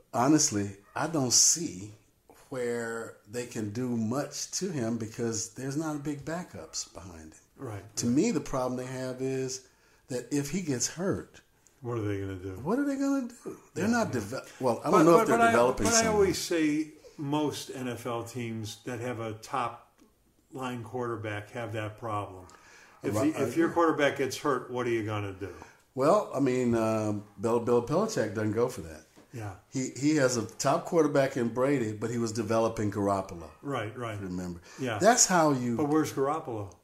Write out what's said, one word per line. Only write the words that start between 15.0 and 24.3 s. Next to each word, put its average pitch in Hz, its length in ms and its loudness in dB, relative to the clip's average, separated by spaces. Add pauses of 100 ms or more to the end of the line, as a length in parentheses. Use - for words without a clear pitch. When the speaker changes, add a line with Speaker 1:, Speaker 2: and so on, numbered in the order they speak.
Speaker 1:
know 170 120 10
Speaker 2:
but, 226 40 6
Speaker 1:
if 214 60 2
they're - 100 4
Speaker 2:
but 117 100 6
I, - 40 4
Speaker 1:
developing 117 340 4
Speaker 2:
but 113 80 4
I - 40 6
Speaker 1:
someone. - 180 4
Speaker 2:
always 196 240 4
say 156 480 0 (300)
most 147 580 -2
N 127 140 -6
F 113 180 -8
L 117 160 -4
teams 113 600 -8
that 123 160 -8
have 123 180 -6
a 113 140 -6
top - 580 -6 (600)
line 123 300 -6
quarterback 110 680 -6
have 117 220 -8
that 107 260 -8
problem. 98 460 -6 (580)
If 101 120 -2
Speaker 1:
Right, 151 180 2
Speaker 2:
the, - 80 -4
Speaker 1:
I - 20 0
Speaker 2:
if 120 140 -2
your 165 100 4
Speaker 1:
agree. 147 80 -4
Speaker 2:
quarterback 147 420 4
gets 131 200 -2